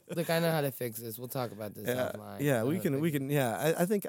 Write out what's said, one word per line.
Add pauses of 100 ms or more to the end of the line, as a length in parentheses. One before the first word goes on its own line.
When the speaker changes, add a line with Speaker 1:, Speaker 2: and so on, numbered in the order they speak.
(160)
Speaker 1:
Look,
I
know
how
to
fix
this.
We'll
talk
about
this
Speaker 2:
Yeah,
Speaker 1:
offline.
Speaker 2:
yeah,
Speaker 1:
I
Speaker 2:
we
Speaker 1:
know
how
to
Speaker 2:
can,
we
Speaker 1:
fix
it.
Speaker 2:
can,
yeah,
I,
I
think,